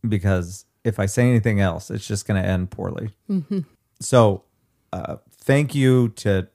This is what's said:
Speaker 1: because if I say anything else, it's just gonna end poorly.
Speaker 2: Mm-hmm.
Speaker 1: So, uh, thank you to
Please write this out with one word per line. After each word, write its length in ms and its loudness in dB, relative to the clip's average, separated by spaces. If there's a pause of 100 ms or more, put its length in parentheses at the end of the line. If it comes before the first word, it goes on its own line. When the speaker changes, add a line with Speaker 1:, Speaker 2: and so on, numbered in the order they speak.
Speaker 1:
because 580 -2 (180)
if 160 -2
I 60 0
say 240 2
anything 300 2
else, 320 -2
it's 160 -8
just 200 -6
gonna 140 0
end 300 -2
poorly. 380 -8 (200)
Speaker 2:
Mm-hmm. 300 -4 (400)
Speaker 1:
So, 440 4 (500)
uh, 240 -8 (140)
thank 440 0
you 340 4
to 460 -2